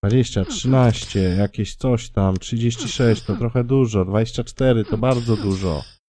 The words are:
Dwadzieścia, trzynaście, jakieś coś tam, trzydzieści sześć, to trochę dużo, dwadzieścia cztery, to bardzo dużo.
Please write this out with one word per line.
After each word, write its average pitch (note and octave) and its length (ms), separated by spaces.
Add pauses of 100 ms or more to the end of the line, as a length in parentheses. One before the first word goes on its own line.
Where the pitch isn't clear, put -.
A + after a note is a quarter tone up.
Dwadzieścia, G#2 400
trzynaście, B2 760
jakieś G2 560
coś A#2+ 340
tam, F#2+ 260
trzydzieści A#2 520
sześć, A#2 340
to G2+ 140
trochę A#2+ 280
dużo, A#2+ 400
dwadzieścia G#2+ 400
cztery, A#2+ 400
to G#2 140
bardzo A#2 380
dużo. F#2 460 (260)